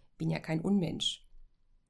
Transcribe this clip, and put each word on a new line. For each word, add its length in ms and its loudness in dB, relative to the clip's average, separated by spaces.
Bin 120 0
ja 100 2
kein 220 -2
Unmensch. 640 0